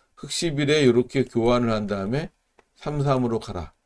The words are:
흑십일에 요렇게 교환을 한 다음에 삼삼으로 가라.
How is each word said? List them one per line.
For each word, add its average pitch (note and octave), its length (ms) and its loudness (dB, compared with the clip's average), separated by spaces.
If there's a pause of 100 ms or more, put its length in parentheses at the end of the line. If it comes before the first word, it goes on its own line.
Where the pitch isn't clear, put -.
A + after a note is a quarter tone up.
(160)
흑십일에 D3 720 0
요렇게 B2 400 2
교환을 A#2+ 440 2
한 G#2+ 160 -2
다음에 G#2 440 -4 (460)
삼삼으로 C3+ 640 -2
가라. F#2 320 -10 (140)